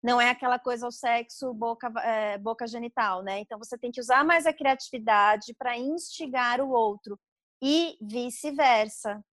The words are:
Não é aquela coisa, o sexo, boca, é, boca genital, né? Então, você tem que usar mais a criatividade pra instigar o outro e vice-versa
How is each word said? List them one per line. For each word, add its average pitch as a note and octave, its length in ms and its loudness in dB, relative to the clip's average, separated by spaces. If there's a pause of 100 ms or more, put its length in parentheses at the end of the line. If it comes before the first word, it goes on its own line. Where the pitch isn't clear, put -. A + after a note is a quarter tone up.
Não A#3+ 180 2
é A#3+ 80 6
aquela B3 300 0
coisa, B3 280 -4
o A#3+ 60 -6
sexo, A#3+ 600 -2
boca, A#3 360 -4 (120)
é, G#3+ 360 -2
boca A3+ 280 -6
genital, A3+ 560 -4
né? G3 180 -6
Então, G#3 180 -12
você A#3 200 -12
tem A#3+ 120 -6
que B3+ 100 -10
usar B3+ 240 4
mais E4 220 4
a D#4 60 4
criatividade A3 1000 2
pra B3 220 -4
instigar B3+ 840 -2
o C4+ 100 0
outro G#3+ 480 0 (440)
e D#4 380 2
vice-versa A3+ 1300 0